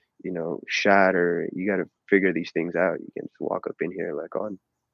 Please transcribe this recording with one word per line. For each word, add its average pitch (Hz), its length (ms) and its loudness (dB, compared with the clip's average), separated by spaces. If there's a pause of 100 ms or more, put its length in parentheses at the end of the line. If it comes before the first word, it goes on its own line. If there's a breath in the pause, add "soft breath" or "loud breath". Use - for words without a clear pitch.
(240 soft breath)
you 90 80 -6
know, 82 360 -4
shatter. 90 880 4
You 92 140 -4
gotta 95 220 -2 (200)
figure 95 240 4
these 85 180 -4
things 85 240 -2
out. 85 240 0
You - 160 -14
can't - 160 -10
just - 100 -20
walk - 260 -4
up - 140 -10
in 85 100 -4
here 87 220 -6
like, 76 220 -8
"Oh, 104 220 -6 (360)